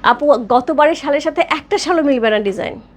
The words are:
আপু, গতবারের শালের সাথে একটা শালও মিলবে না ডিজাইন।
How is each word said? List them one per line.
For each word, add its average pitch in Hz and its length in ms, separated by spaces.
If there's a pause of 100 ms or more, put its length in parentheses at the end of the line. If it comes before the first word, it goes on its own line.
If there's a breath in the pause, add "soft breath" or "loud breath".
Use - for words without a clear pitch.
আপু, 240 220 (240)
গতবারের 294 460
শালের 294 260
সাথে 277 200
একটা - 380
শালও 330 240
মিলবে 254 280
না 214 80
ডিজাইন। 202 420 (160)